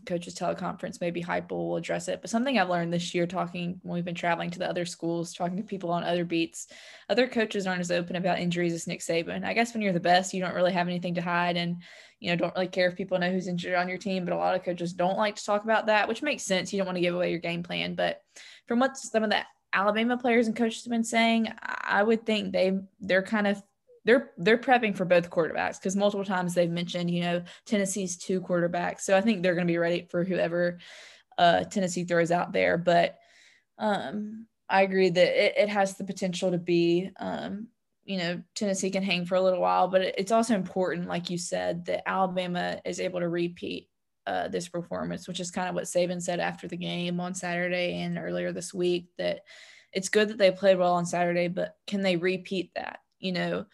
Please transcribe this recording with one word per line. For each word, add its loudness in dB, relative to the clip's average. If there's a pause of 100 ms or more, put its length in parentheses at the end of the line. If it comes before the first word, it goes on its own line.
coaches -6
teleconference. -6
Maybe -4
Heupel -4
will -4
address -4
it. -4
But -12
something 0
I've 2
learned 0
this -2
year, 2
talking -4
when -8
we've -4
been -8
traveling 0
to -8
the -2
other -2
schools, -4
talking -4
to -4
people -6
on 0
other 0
beats, -2 (420)
other 2
coaches -2
aren't -2
as -2
open -2
about 0
injuries 0
as -6
Nick -6
Saban. -4
I -4
guess 0
when -4
you're 2
the 0
best, 4
you -2
don't -4
really 2
have 0
anything -4
to -2
hide, 0
and, -2 (420)
you -4
know, 2
don't 0
really 0
care 2
if -6
people -2
know 2
who's -2
injured -4
on 0
your -6
team. -4
But -2
a 0
lot 2
of -4
coaches -4
don't 0
like 0
to -12
talk 0
about 2
that, 4
which -4
makes -2
sense. -2
You 0
don't 0
wanna -2
give 2
away 0
your -2
game -4
plan. -4
But -2 (440)
from 2
what 2
some -2
of 2
the 2 (300)
Alabama 2
players 4
and -2
coaches 0
have -10
been 0
saying, 2 (160)
I, 0
I 6
would 2
think 0
they, 4 (240)
they're 2
kind 0
of, 0 (440)
they're, 4
they're 4
prepping 4
for -2
both 4
quarterbacks, 0
'cause -2
multiple 2
times 0
they've 2
mentioned, -4
you 0
know, 0 (220)
Tennessee's -2
two -2
quarterbacks. -2
So 4
I 6
think 2
they're 4
gonna 0
be 2
ready 0
for 0
whoever, 0 (600)
uh, 6
Tennessee -2
throws 2
out 0
there. 4
But, 4 (600)
um, -4 (220)
I 6
agree 4
that 6
it, 0
it 4
has 0
the -8
potential -2
to 0
be, 2
um, -8 (360)
you -4
know, -4 (120)
Tennessee -2
can 0
hang 0
for 0
a 4
little 4
while, 4
but 4
it, -2
it's 0
also 4
important, 0
like -4
you -2
said, -4
that -4
Alabama -2
is -6
able -4
to 0
repeat, -4 (380)
uh, -2
this -4
performance, -6
which -8
is -6
kind -4
of -6
what -4
Saban 0
said -4
after -4
the -10
game -4
on -6
Saturday -2
and -4
earlier -4
this -10
week, 0
that -4 (500)
it's -4
good 4
that -8
they 6
played 4
well 4
on 2
Saturday, 0
but -6
can -2
they 2
repeat -2
that? -8 (200)
You -4
know, -2